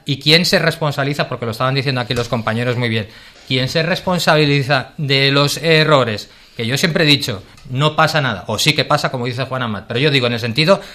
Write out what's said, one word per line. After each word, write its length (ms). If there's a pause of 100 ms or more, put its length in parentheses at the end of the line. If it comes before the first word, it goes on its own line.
¿Y 140
quién 240
se 160
responsabiliza? 680
Porque 160
lo 60
estaban 240
diciendo 260
aquí 120
los 140
compañeros 480
muy 140
bien. 180 (400)
¿Quién 220
se 140
responsabiliza 1120
de 340
los 260
errores? 720 (280)
Que 100
yo 100
siempre 280
he 20
dicho, 360 (260)
no 260
pasa 240
nada, 280
o 120
sí 140
que 100
pasa, 280
como 160
dice 180
Juan 160
Amat, 260
pero 140
yo 100
digo 160
en 60
el 60
sentido 420 (140)